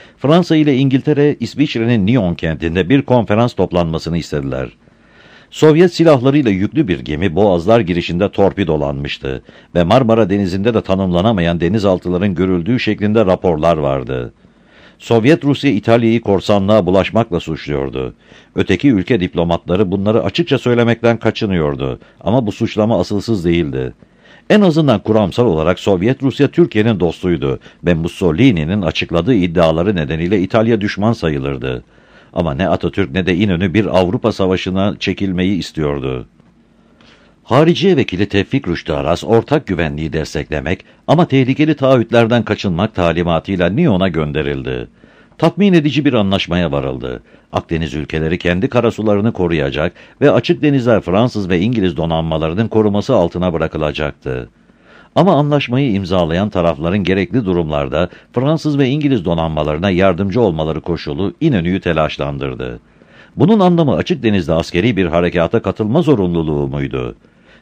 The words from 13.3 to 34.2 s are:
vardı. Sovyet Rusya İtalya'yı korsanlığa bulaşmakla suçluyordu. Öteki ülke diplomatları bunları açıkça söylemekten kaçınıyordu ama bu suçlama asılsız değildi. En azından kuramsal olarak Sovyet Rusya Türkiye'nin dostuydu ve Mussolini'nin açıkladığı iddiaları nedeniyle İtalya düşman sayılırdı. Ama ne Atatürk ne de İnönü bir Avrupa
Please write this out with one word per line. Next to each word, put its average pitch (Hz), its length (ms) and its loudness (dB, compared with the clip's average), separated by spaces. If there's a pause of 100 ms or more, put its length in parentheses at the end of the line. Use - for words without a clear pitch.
vardı. 65 560 -4 (640)
Sovyet 120 460 2
Rusya 139 260 0
İtalya'yı 113 500 2
korsanlığa 101 640 2
bulaşmakla 90 540 0
suçluyordu. 67 760 -6 (420)
Öteki 95 340 0
ülke 104 300 2
diplomatları 87 720 -2
bunları 101 320 0
açıkça 131 340 -2
söylemekten 117 600 0
kaçınıyordu 76 840 -2 (220)
ama 113 260 0
bu 101 40 -4
suçlama 107 480 0
asılsız 98 460 -2
değildi. 69 480 -2 (560)
En 208 120 6
azından 151 380 4
kuramsal 110 460 0
olarak 82 340 0
Sovyet 104 440 0
Rusya 139 240 0
Türkiye'nin 113 520 2
dostuydu 80 600 -2 (260)
ve 87 80 2
Mussolini'nin 85 880 0
açıkladığı 85 540 -2
iddiaları 87 600 2
nedeniyle 82 440 -2
İtalya 113 420 0
düşman 104 320 -2
sayılırdı. 67 720 -4 (500)
Ama 82 200 -2
ne 82 140 -2
Atatürk 85 440 -2
ne 87 140 -2
de 90 100 0
İnönü 87 380 0
bir 104 120 2
Avrupa 92 460 0